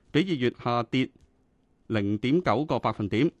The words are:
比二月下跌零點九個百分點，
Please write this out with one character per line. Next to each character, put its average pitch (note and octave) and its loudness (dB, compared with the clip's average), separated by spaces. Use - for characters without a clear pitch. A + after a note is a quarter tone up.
比 D3 4
二 F#3 0
月 B2 0
下 A#2+ 0
跌 C3 -2
零 G#2 0
點 C#3 2
九 B2 0
個 C3+ -2
百 G#2+ -2
分 G#2 -4
點， A#2 2